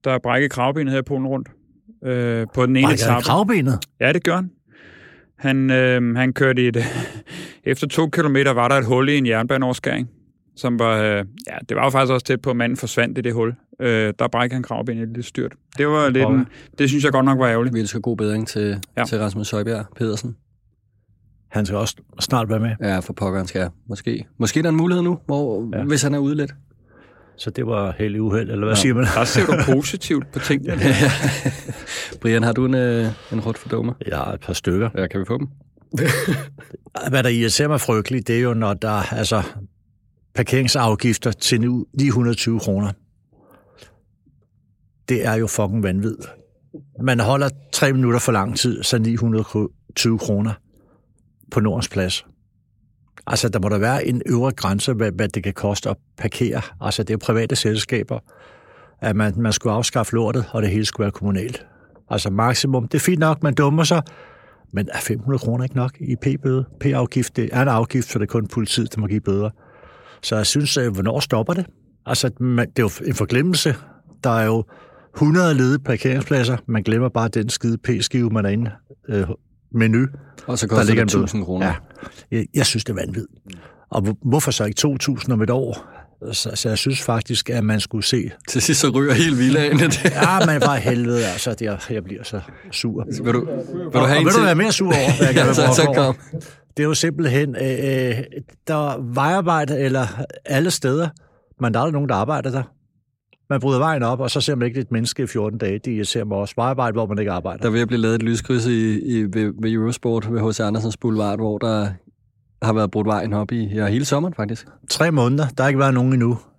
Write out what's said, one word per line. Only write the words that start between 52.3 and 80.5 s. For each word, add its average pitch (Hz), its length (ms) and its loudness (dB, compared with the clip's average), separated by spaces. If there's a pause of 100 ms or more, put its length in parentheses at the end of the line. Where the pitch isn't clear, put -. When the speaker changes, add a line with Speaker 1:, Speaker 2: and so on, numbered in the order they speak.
Speaker 2:
Altså, 107 220 0
der 95 100 -2
må 98 100 0
der 104 80 2
være 117 280 0
en 123 200 0
øvre 123 260 0
grænse, 101 420 -2
hvad, 107 180 0
hvad 98 160 -2
det 95 160 -4
kan 101 100 -4
koste 101 360 -4
at 95 80 -4 (200)
parkere. 117 440 -2 (200)
Altså, 101 220 -2
det 92 60 -6
er 107 40 0
jo 107 60 -2 (140)
private 113 220 0
selskaber, 110 640 -2 (840)
at 107 140 -2
man, 107 220 0
man 113 160 0
skulle 110 200 -2
afskaffe 117 400 -2
lortet, 113 380 0
og 117 100 -2
det 104 100 0
hele 107 140 0
skulle 104 200 -4
være 104 60 -2
kommunalt. 95 540 -4 (440)
Altså, 104 200 -2
maksimum. 120 580 0
Det 156 100 0
er - 20 2
fint 180 200 2
nok, 156 240 2
man 147 100 2
dummer 147 300 4
sig, 156 180 2 (720)
men 98 200 -2
er - 60 -6
fem 110 200 -4
hundrede 127 200 -2
kroner 120 240 -2
ikke 131 120 -6
nok 127 240 0
i 131 160 -4
p-bøde? 131 500 0 (140)
P-afgift, 131 560 0
det 113 160 0
er 123 100 2
en 135 60 4
afgift, 117 420 0
så 113 100 -4
det 104 60 0
er - 20 -10
kun 110 200 -2
politiet, 110 480 -2
der 110 60 -2
må 104 60 -2
give 104 140 0
bøder. 101 280 0 (720)
Så - 120 -2
jeg 107 100 0
synes, 147 320 0
øh, 120 160 0
hvornår 107 260 0
stopper 123 340 0
det? 180 120 -2 (400)
Altså, 120 240 0 (100)
man, 123 300 2
det - 100 -2
er 120 40 4
jo - 240 -2
en 131 60 0
forglemmelse. 143 640 0 (480)
Der 131 60 2
er 113 160 2
jo 110 180 2 (520)
hundrede 160 380 4
ledige 131 260 4
parkeringspladser. 127 800 0 (100)
Man 110 160 -2
glemmer 117 260 2
bare 113 180 -2
den 110 220 -2
skide 117 280 -2
p-skive, 120 520 -2
man 107 160 0
er 98 40 2
inde, 110 220 0 (380)
øh, 98 180 0 (460)
menu, 113 320 4 (420)
Speaker 3:
Og 123 120 -4